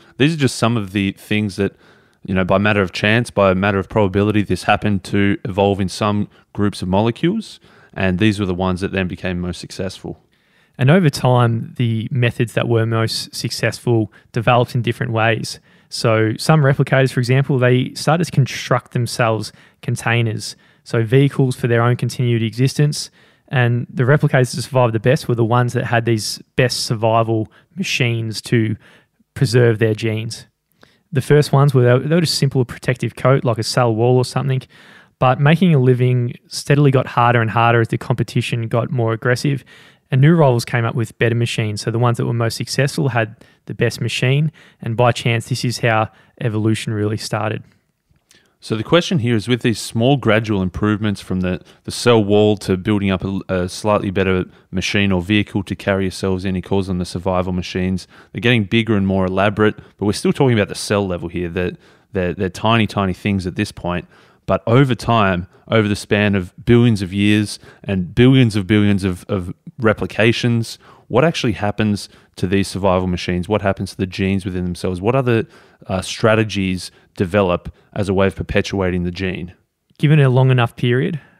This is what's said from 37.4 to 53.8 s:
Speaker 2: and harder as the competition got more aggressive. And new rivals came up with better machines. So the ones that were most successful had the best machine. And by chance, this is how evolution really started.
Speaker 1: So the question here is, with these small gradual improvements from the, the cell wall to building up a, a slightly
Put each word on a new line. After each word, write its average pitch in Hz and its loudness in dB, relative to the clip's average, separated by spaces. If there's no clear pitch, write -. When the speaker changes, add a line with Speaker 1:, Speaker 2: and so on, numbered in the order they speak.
Speaker 2:
and 110 0
harder 117 4
as 117 0
the - -4
competition 117 -4
got 117 -2
more 113 -2
aggressive. 127 -2
And 127 4
new 156 6
rivals 131 4
came 117 -2
up 117 -4
with 117 -6
better 117 2
machines. 113 -2
So - -4
the 113 -4
ones 120 2
that 131 -2
were 123 -2
most 117 -2
successful 139 -2
had 113 -2
the - -12
best 113 -2
machine. 135 -2
And 117 -6
by 120 4
chance, 117 -2
this 123 -4
is 117 -4
how 110 0
evolution 110 -2
really 107 -4
started. 110 -6
Speaker 1:
So - -6
the 107 -6
question 170 2
here 117 0
is, 104 -2
with 120 0
these 117 0
small 123 0
gradual 107 0
improvements 104 -2
from 92 -6
the, 90 -4
the - -12
cell 117 4
wall 104 4
to 95 -2
building 98 0
up 95 -2
a, 95 -4
a 92 -2
slightly 104 -2